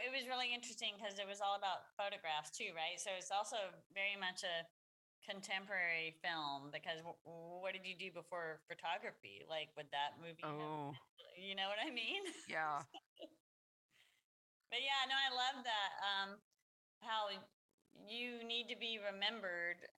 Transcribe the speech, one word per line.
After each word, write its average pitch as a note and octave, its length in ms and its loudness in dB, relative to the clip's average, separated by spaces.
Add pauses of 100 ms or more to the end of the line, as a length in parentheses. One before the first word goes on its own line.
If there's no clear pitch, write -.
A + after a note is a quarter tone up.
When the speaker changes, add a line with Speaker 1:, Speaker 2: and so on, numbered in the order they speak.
Speaker 1:
it B3+ 60 2
was C4 160 0
really B3 260 2
interesting A#3 460 -2
'cause G3+ 200 -2
it G3 80 0
was G3+ 140 -2
all G3+ 140 6
about G3 420 0
photographs E3+ 580 0
too, G#3 200 -2
right? E3 240 0
So G3+ 140 -2
it's F#3 180 -2
also G3+ 420 0 (200)
very G3 220 2
much F#3 280 0
a E3+ 220 2 (580)
contemporary F#3+ 880 2 (120)
film D3 480 0
because D#3+ 260 -2
w-, E3 200 -8 (440)
what F#3 120 0
did F#3 120 -6
you F#3 100 -6
do F3+ 160 -6
before E3 560 -4
photography? E3+ 800 -4
Like, D#3 300 0
would D3 140 -6
that C#3+ 280 2
movie E3 220 -8
have D3+ 100 -2
Speaker 2:
Oh. D3+ 440 -2 (420)
Speaker 1:
you G3 180 -4
know G3 140 2
what G#3 100 2
I C#4+ 120 2
mean? B3 340 0
<laughs> - 220 -6
Speaker 2:
Yeah. D#3 340 2 (1900)
Speaker 1:
But A#3 80 2
yeah, C4+ 320 4
no, C4+ 80 4
I C4+ 160 6
love B3+ 220 4 (100)
that, G#3 320 2
um, G3 300 2 (760)
how A3 240 2 (800)
you A#3+ 400 -2
need A#3 240 0
to A#3+ 80 -4
be A3+ 240 -2
remembered, G3 800 0 (140)